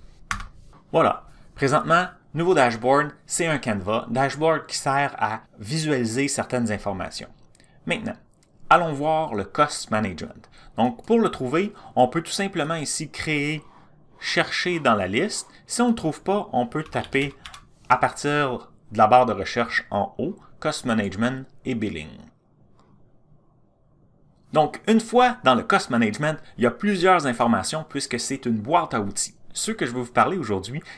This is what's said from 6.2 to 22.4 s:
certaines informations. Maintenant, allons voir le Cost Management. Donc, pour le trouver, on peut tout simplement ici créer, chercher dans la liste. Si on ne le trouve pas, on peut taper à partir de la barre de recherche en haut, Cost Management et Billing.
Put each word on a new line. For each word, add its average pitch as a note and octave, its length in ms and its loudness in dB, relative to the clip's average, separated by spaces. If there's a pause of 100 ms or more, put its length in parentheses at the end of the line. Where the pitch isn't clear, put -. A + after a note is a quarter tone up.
certaines A#2+ 420 -2
informations. F#2+ 600 -6 (560)
Maintenant, - 300 -6 (520)
allons E3 240 4
voir D3+ 420 -2
le G2 100 -4
Cost - 460 -2
Management. G#2+ 600 -6 (260)
Donc, A3+ 300 -2
pour A#3 140 4
le F#3+ 100 2
trouver, D3 420 -2 (240)
on B2 100 6
peut E3 140 -2
tout - 120 -8
simplement E3+ 420 -4
ici D3 340 -6
créer, D3 560 -4 (540)
chercher - 600 -2
dans B2+ 160 4
la F#2+ 140 0
liste. D3 400 -2 (180)
Si - 140 -4
on B3 60 2
ne A#3 60 4
le A3+ 40 -4
trouve D#3 240 -4
pas, G3+ 320 -2
on B2 140 0
peut D3+ 180 -6
taper C#3 500 -4 (560)
à B2+ 60 6
partir C#3 760 -2 (220)
de G#2+ 60 0
la A2 80 8
barre B2 180 8
de A#2 80 2
recherche G#2+ 580 -2
en G2+ 280 -2
haut, D3 180 -4 (240)
Cost - 240 -4
Management A2+ 640 -2 (180)
et B2+ 100 -4
Billing. E2+ 440 -6 (2250)